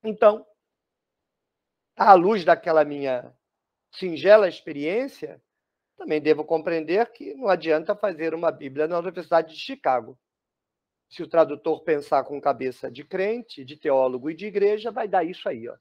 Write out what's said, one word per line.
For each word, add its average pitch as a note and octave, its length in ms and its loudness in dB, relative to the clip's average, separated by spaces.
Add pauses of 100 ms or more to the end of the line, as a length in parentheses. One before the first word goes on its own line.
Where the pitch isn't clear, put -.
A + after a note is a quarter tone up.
Então, A3 440 2 (1500)
à G3+ 180 10
luz F#3 300 4
daquela D#3+ 400 4
minha C3+ 500 -6 (580)
singela F#3 560 4
experiência, D#3+ 920 -8 (560)
também D#3 220 -4
devo D3 240 2
compreender E3 680 -2
que - 220 -16
não C4 140 -6
adianta D#3+ 460 0
fazer E3 400 -4
uma E3+ 160 -2
Bíblia C#3+ 380 -6
na E3+ 100 -4
Universidade E3+ 540 -2
de - 80 -18
Chicago. B2+ 580 -4 (920)
Se - 120 -14
o D3+ 60 -12
tradutor D#3 540 0
pensar C#3+ 420 0
com C#3+ 160 -10
cabeça C3 500 -4
de C3 140 -18
crente, G3 600 -6
de C#3 120 -20
teólogo C3 540 0
e E3 40 -8
de F3+ 120 -12
igreja, G#3 440 0
vai A3 180 -6
dar F#3+ 160 2
isso F3+ 240 -8
aí, A#2 200 -10
ó. - 120 -14